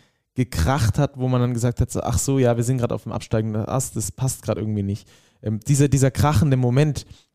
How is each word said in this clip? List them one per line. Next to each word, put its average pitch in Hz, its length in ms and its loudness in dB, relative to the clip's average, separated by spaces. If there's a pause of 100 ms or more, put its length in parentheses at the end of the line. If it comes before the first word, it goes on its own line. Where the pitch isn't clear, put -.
(360)
gekracht 131 640 0
hat, 143 180 0
wo 127 100 -2
man 127 140 2
dann 123 140 0
gesagt 117 260 0
hat, - 80 -2
so, - 140 -4
"Ach - 160 0
so, 139 180 0
ja, 120 200 4
wir 120 60 0
sind 131 140 0
grad 117 160 -2
auf 113 80 -6
dem 113 100 -10
absteigenden 110 540 -4
Ast, - 300 -4
das 110 160 -6
passt - 320 -6
grad 107 160 -2
irgendwie 107 240 -2
nicht." 98 260 -6 (320)
Ähm, 107 200 -4
dieser, 143 260 2
dieser 131 240 2
krachende 147 460 2
Moment, 127 500 2 (280)